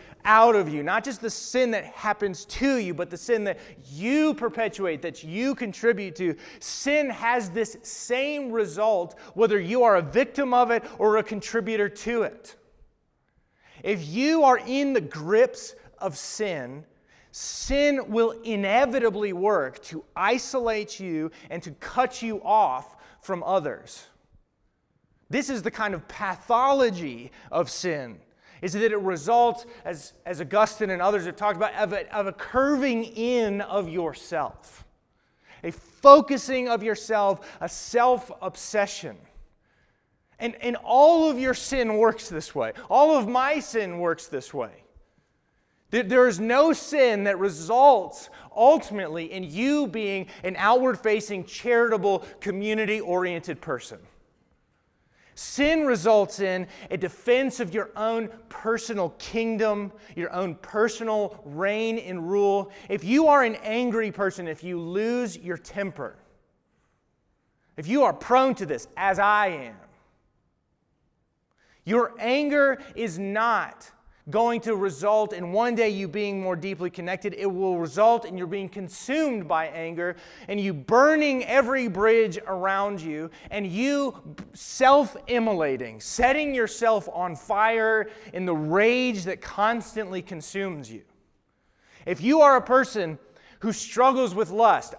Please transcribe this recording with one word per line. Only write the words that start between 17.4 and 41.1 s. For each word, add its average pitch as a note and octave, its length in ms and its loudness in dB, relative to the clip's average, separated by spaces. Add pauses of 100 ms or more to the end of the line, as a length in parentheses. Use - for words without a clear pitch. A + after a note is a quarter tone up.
will A3+ 220 2 (140)
inevitably G#3+ 880 0
work F3 500 0
to - 220 -14 (100)
isolate A3 840 -2
you D#3+ 280 -6 (200)
and E3+ 120 -10
to D#3 100 -16
cut B3 500 -4
you A3+ 200 -6
off E3 540 0 (240)
from F3 240 -8
others. D3+ 640 -4 (1200)
This B3+ 200 -4
is A#3+ 120 -4
the E3 80 -6
kind G#3+ 240 -4
of E3 140 -10
pathology G3+ 1200 -2 (200)
of D#3+ 180 0
sin, C3+ 500 -6 (420)
is F3 120 -6
that G#3 100 0
it G#3+ 160 2
results, A3 680 2 (180)
as, E3 300 -12 (120)
as F3 140 -8
Augustine G#3 520 0
and F3+ 100 -4
others F#3+ 240 0
have F3 100 -8
talked G#3 220 -2
about, F3 180 -4
of F#3+ 180 -2
a, G3+ 220 -8
of G3+ 120 -2
a F#3+ 40 -6
curving C4 720 0
in A3+ 580 -2
of F#3+ 280 -4
yourself, D#3+ 960 -8 (800)
a E3+ 80 -6
focusing C4 1000 6
of A3+ 140 -2
yourself, G#3 760 -2
a E3 80 -8
self-obsession. G3+ 1500 -2 (1200)
And, A#3 240 -8
and A#3+ 220 -4
all D#4 460 8